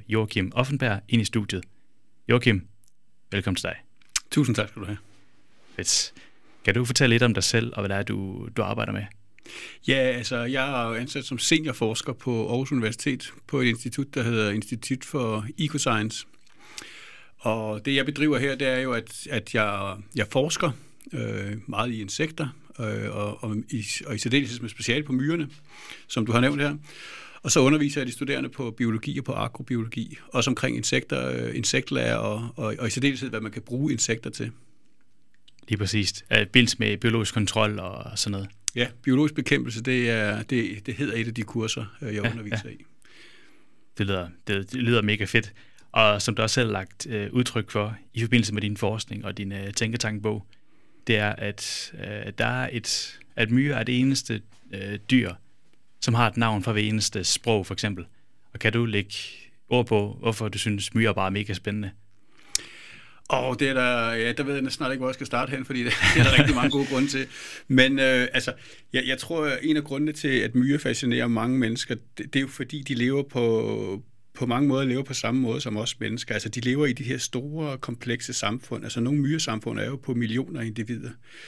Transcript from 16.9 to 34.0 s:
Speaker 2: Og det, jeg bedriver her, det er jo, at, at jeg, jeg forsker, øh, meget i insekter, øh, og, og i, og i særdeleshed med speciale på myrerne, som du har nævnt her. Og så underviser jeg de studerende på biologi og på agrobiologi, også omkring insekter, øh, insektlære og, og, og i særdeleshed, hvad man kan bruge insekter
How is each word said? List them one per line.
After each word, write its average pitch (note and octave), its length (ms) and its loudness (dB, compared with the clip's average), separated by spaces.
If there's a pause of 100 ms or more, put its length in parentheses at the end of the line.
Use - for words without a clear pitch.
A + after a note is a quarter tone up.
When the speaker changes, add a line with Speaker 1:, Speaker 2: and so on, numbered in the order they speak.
Speaker 2:
Og A2 460 -2
det, C#3 100 0
jeg C3+ 120 2
bedriver D3 320 2
her, C3+ 160 0
det C3+ 140 0
er B2+ 100 2
jo, C3 140 -2
at, - 380 -6
at A2+ 240 -4
jeg, G2+ 420 0 (200)
jeg G#2+ 160 2
forsker, D3 380 2 (420)
øh, G#2+ 440 -6 (100)
meget A2 260 -2
i A2 80 -6
insekter, D3+ 480 -4 (320)
øh, G#2+ 360 -4
og, G#2 280 -6
og G#2+ 120 -2 (140)
i, A2 140 -4 (220)
og B2+ 80 -6
i G#2 40 -4
særdeleshed B2 420 0
med A2+ 80 -8
speciale A#2+ 360 -2
på C#3+ 80 -6
myrerne, C#3+ 360 0 (600)
som A2+ 180 0
du A#2 60 0
har A#2+ 80 6
nævnt C#3+ 200 4
her. D3 160 0 (680)
Og C#3 80 0
så D#3+ 100 6
underviser D3 400 4
jeg B2+ 60 -2
de - 60 -6
studerende C3+ 360 -4
på A#2+ 220 -8
biologi A2+ 480 -2
og A#2 60 -6
på C3 80 -4
agrobiologi, A#2 840 -4 (120)
også - 220 2
omkring B2 260 0
insekter, B2+ 520 0 (200)
øh, - 80 -4
insektlære A#2+ 640 0
og, A2 360 -4
og, G#2+ 220 -4
og B2 80 -4
i G#2+ 40 -2
særdeleshed, C3+ 400 0
hvad A2+ 100 -4
man G#2+ 120 -6
kan A2+ 100 -10
bruge C3+ 300 -2
insekter A2+ 380 -2